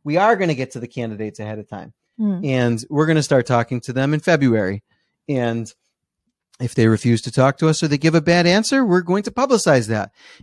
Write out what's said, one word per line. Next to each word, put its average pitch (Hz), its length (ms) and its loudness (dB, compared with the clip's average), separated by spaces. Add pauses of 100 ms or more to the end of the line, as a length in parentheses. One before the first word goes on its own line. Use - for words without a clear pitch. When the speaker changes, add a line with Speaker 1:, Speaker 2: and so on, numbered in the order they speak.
Speaker 1:
we 147 120 -2
are 208 200 4
gonna 175 180 0
get 127 180 -8
to 120 80 -10
the 120 80 -12
candidates 110 520 -8
ahead 107 180 -8
of 104 100 -16
time. 98 240 -14 (260)
Speaker 2:
Hmm. 202 260 -2
Speaker 1:
And 123 440 0
we're 151 180 0
gonna 156 160 2
start 131 240 2
talking 120 360 -2
to 123 100 -12
them 135 220 -2
in 147 60 -2
February. 113 640 0 (460)
And 117 440 -4 (880)
if 123 140 -6
they 117 120 4
refuse 113 360 2
to 117 100 -10
talk 135 260 2
to 160 100 0
us 156 140 0
or 165 60 -2
they 143 100 0
give 160 160 2
a 165 60 4
bad 170 260 2
answer, 220 380 2
we're 180 160 2
going 180 240 -2
to 233 80 -6
publicize 190 560 2
that. 107 240 -4 (300)